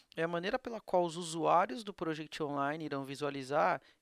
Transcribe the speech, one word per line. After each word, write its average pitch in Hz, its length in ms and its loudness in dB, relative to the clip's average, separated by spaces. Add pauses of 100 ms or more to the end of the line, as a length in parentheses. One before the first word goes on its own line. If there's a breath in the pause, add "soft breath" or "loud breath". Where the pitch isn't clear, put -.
(140 loud breath)
é 165 60 -2
a 165 60 0
maneira 175 320 -2
pela 226 200 -8
qual 180 240 2
os 165 140 -2
usuários 170 680 2
do 202 80 -10
Project 160 500 -6
Online 143 440 -2
irão 139 180 -4
visualizar 143 760 0 (200 soft breath)